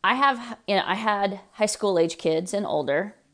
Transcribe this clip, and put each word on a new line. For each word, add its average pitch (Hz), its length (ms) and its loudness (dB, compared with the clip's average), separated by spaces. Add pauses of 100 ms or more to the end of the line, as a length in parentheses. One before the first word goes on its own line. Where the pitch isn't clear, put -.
I 208 120 2
have, 247 420 0 (100)
you 202 80 2
know, 185 100 4
I 190 100 -2
had 202 460 -2 (120)
high 214 140 0
school 196 320 0
age 165 180 2
kids 170 380 -2
and 202 100 -2
older 151 500 -2 (180)